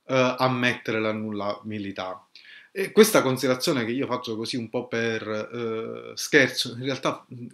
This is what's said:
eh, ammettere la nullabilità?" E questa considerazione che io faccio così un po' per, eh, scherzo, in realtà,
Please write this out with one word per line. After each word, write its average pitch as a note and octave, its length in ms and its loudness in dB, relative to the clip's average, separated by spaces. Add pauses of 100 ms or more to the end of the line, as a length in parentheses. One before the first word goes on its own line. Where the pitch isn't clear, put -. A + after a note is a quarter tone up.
eh, B2+ 300 2
ammettere B2 600 2
la A2 140 0
nullabilità?" G2+ 1120 -6 (540)
E G3 140 -4
questa G#3 300 8
considerazione B2+ 640 0
che A2+ 60 -2
io B2+ 140 -2
faccio A#2 300 -4
così A2+ 220 -4
un A2+ 100 -6
po' A#2+ 200 -6
per, A2+ 380 -2
eh, A2+ 920 -6
scherzo, - 580 2
in A#2+ 100 -10
realtà, C3+ 420 -4 (280)